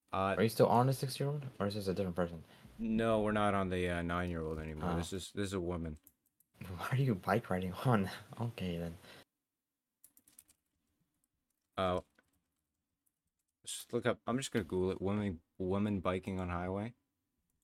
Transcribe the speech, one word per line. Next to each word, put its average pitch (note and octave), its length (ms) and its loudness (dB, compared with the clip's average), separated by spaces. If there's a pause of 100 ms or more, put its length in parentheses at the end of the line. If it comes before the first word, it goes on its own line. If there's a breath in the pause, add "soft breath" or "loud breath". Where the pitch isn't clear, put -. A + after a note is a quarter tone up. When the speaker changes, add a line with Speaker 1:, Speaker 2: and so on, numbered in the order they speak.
(120)
Speaker 1:
Uh, F#2+ 240 0
Speaker 2:
Are F#2 80 4
you A2+ 60 6
still - 180 6
on B2 200 6
the C3+ 60 4
six-year-old, C#3 520 -4 (120)
or G2+ 100 0
is G2+ 80 -4
this G2+ 120 -4
a F#2+ 60 2
different F2+ 240 -2
person? E2+ 260 0 (340 loud breath)
Speaker 1:
No, A2 440 2
we're G#2 100 2
not G#2 220 4
on G2 160 2
the, F2+ 200 0
uh, F2 120 0
nine-year-old E2+ 580 -2
anymore. D#2 340 -4
Speaker 2:
Oh. E2 40 0
Speaker 1:
This E2+ 160 -4
is, F#2 200 -6
this G2+ 120 -2
is F#2+ 80 -4
a F#2+ 80 0
woman. E2 340 -4 (380)
Speaker 2:
<laughs> - 420 -14
Why E2+ 160 -6
are B2+ 60 2
you B2+ 180 2
bike F#2 340 0
riding F#2 220 0 (140)
on? G#2+ 240 6 (140 loud breath)
<laughs> - 180 -10
Okay, F#2 360 -4
then. E2+ 160 -6 (2750 loud breath)
Speaker 1:
Uh, F#2 240 0 (1600)
just - 280 -10
look A#2+ 120 -2
up, A2 220 2
I'm A#2+ 100 0
just C3+ 140 -6
gonna G#2 140 0
Google F#2 260 2
it. - 100 -4
Women, G2 380 -2 (180)
women G2+ 440 0
biking F#2+ 400 -2
on F2+ 80 -4
highway. F#2 440 -4 (720)